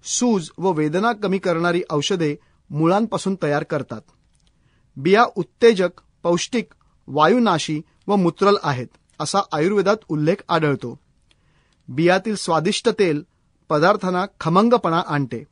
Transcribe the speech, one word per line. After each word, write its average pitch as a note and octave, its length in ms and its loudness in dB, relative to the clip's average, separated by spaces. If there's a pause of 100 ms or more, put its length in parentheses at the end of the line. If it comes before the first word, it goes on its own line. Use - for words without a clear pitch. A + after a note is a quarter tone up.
सूज G#3+ 540 -2
व F#3 140 0
वेदना E3 420 0
कमी G3 240 -4
करणारी F3 520 -2
औषधे D3+ 460 -2 (340)
मुळांपासून F#3+ 760 0
तयार D3 200 -2
करतात. B2+ 380 -8 (960)
बिया F#3+ 260 4 (120)
उत्तेजक, F#3+ 640 2 (220)
पौष्टिक, F3 500 -2 (340)
वायुनाशी D#3+ 760 2 (260)
व G3+ 80 0
मूत्रल G3 480 2
आहेत, B2+ 240 -4 (320)
असा F3 200 -2 (120)
आयुर्वेदात G3 460 0 (120)
उल्लेख D#3 260 0 (140)
आढळतो. D3 500 -2 (880)
बियातील F3+ 480 0
स्वादिष्ट F3 540 -2 (100)
तेल D#3 260 0 (440)
पदार्थांना F3+ 560 2 (140)
खमंगपणा F3+ 680 2
आणते. C3 440 -4